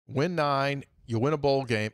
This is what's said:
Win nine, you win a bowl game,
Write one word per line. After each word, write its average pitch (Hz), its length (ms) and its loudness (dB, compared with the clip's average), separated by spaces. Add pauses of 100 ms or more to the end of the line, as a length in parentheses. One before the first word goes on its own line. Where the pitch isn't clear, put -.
Win 151 260 -2
nine, 139 500 0 (220)
you 117 120 -2
win 135 140 2
a 156 60 0
bowl 139 260 2
game, 110 300 0